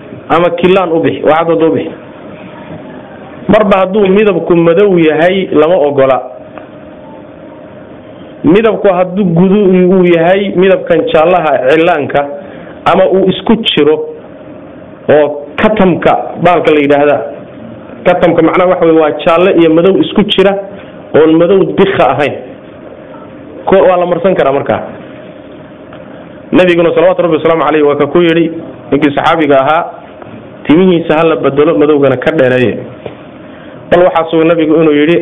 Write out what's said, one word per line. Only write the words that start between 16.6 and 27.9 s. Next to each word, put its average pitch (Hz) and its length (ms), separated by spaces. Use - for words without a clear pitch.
la 151 100
yidhaahda. 143 360
Katamka 170 400
macnaha 160 260
waxa 170 160
weeye 160 160
waa 151 100
jaalle 175 340
iyo 165 140
madow 175 260
isku 180 240
jira 196 300
oon 160 220
madow 190 220
dikha 190 340
ahayn. 135 240
Ko-, 185 180
waa 185 140
la 175 80
marsan 175 300
karaa 139 180
markaa. 127 280
Nabiguna 170 440
salawaatu 175 260
Rabbi 170 160
wasalaamu 165 280
calayhi 151 220
waa 143 80